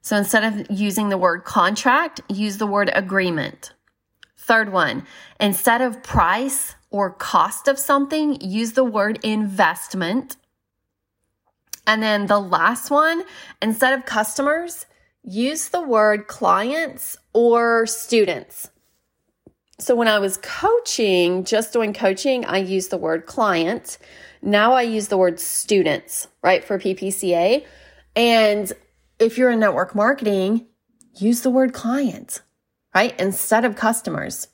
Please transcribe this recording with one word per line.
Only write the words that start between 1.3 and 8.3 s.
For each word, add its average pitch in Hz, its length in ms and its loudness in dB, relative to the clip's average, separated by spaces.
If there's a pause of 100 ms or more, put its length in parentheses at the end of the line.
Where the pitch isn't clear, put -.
contract, 240 840 2
use 202 300 -4
the 214 80 -2
word 202 260 0
agreement. 185 800 -2 (640)
Third 220 340 0
one, 185 360 -2 (320)
instead 214 420 2
of 240 220 -4
price 220 720 -2 (160)
or 202 180 -2
cost - 580 0
of 277 120 0
something, 285 600 0